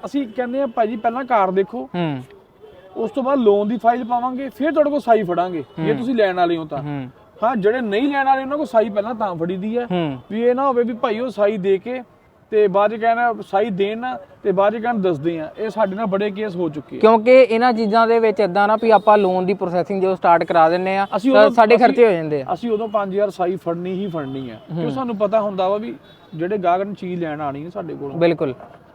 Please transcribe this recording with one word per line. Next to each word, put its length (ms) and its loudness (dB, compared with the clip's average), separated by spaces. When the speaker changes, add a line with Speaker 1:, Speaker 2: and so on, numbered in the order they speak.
Speaker 1:
ਅਸੀਂ 220 -4
ਕਹਿੰਦੇ 340 -6
ਆ, 60 -2
"ਭਾਜੀ 280 -2
ਪਹਿਲਾਂ 300 -4
ਕਾਰ 260 2
ਦੇਖੋ, 440 -4
Speaker 2:
ਹੂੰ। 280 -4
Speaker 1:
ਉਸ 140 -4
ਤੋਂ 120 -4
ਬਾਅਦ 160 0
ਲੋਨ 280 4
ਦੀ 100 -2
ਫਾਈਲ 260 2
ਪਾਵਾਂਗੇ, 460 -4
ਫਿਰ 220 -2
ਤੁਹਾਡੇ 180 2
ਕੋਲ 100 -2
ਸਾਈ 240 4
ਫੜਾਂਗੇ, 400 -2
ਜੇ 120 0
Speaker 2:
ਹੂੰ। 80 0
Speaker 1:
ਤੁਸੀਂ 160 -4
ਲੈਣ 200 2
ਵਾਲੇ 220 0
ਹੋ 80 -8
ਤਾਂ।" 160 -8
Speaker 2:
ਹੂੰ। 280 -8
Speaker 1:
ਹਾਂ, 120 0
ਜਿਹੜੇ 260 0
ਨਹੀਂ 300 0
ਲੈਣ 140 0
ਵਾਲੇ 160 2
ਉਹਨਾਂ 160 -6
ਕੋਲ 80 -2
ਸਾਈ 240 2
ਪਹਿਲਾਂ 260 -4
ਤਾਂ 200 -4
ਫੜੀ 220 -4
ਦੀ 200 -4
ਆ, 140 -4
Speaker 2:
ਹੂੰ। 260 -2
Speaker 1:
ਵੀ 100 -4
ਇਹ 140 2
ਨਾ 120 0
ਹੋਵੇ 160 2
ਵੀ 100 -4
ਭਾਈ 260 -2
ਉਹ 100 -4
ਸਾਈ 280 0
ਦੇ 200 0
ਕੇ 240 -8
ਤੇ 160 4
ਬਾਅਦ 240 2
'ਚ 40 -8
ਕਹਿਣਾ 380 0
ਸਾਈ 180 0
ਦੇਣ 280 -2
ਨਾ 200 -8
ਤੇ 80 0
ਬਾਅਦ 220 2
'ਚ 80 -6
ਕਹਿਣ 160 -2
ਦੱਸਦੇ 420 -2
ਆ। 180 -10
ਇਹ 120 -6
ਸਾਡੇ 260 -2
ਨਾਲ 100 -6
ਬੜੇ 260 -2
ਕੇਸ 240 -8
ਹੋ 140 -2
ਚੁੱਕੇ 280 -12
ਆ। 20 -8
Speaker 2:
ਕਿਉਂਕਿ 320 4
ਇਹਨਾਂ 420 6
ਚੀਜ਼ਾਂ 340 2
ਦੇ 120 4
ਵਿੱਚ 200 2
ਏਦਾਂ 280 2
ਨਾ 80 4
ਵੀ 140 0
ਆਪਾਂ 280 6
ਲੋਨ 280 2
ਦੀ 80 0
ਪ੍ਰੋਸੈਸਿੰਗ 480 -2
ਜਦੋਂ 140 0
ਸਟਾਰਟ 280 4
ਕਰਾ 260 4
ਦਿੰਨੇ 280 -2
ਆ, 180 -2
Speaker 1:
ਅਸੀਂ 160 0
Speaker 2:
ਤਾਂ 100 8
Speaker 1:
ਉਦੋਂ, 100 6
Speaker 2:
ਸਾਡੇ 240 6
Speaker 1:
ਅਸੀਂ, 100 4
Speaker 2:
ਖਰਚੇ 200 6
ਹੋ 60 6
ਜਾਂਦੇ 300 -2
ਆ। 120 -8
Speaker 1:
ਅਸੀਂ 180 -6
ਉਦੋਂ 160 -2
ਪੰਜ 260 -2
ਹਜ਼ਾਰ 160 0
ਸਾਈ 260 -2
ਫੜਨੀ 360 -6
ਹੀ 160 -6
ਫੜਨੀ 420 -8
ਆ, 60 -14
Speaker 2:
ਹੂੰ। 240 -10
Speaker 1:
ਕਿਉਂ 120 -2
ਸਾਨੂੰ 260 -6
ਪਤਾ 240 2
ਹੁੰਦਾ 280 -2
ਵਾ 80 0
ਵੀ 180 -8
ਜਿਹੜੇ 220 -4
ਗਾਹਕ 240 0
ਨੇ 120 -6
ਚੀਜ਼ 280 -8
ਲੈਣ 200 -6
ਆਣੀ 240 -8
ਹੈ 40 -12
ਸਾਡੇ 260 -10
ਕੋਲੋਂ। 220 -10
Speaker 2:
ਬਿਲਕੁਲ। 360 2